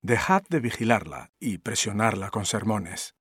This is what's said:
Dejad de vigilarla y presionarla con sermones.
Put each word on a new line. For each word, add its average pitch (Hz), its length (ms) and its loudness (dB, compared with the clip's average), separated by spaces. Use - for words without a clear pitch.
Dejad 185 480 4
de 165 100 2
vigilarla 110 680 0
y 98 200 -4
presionarla 104 680 0
con 104 160 -4
sermones. 101 760 -4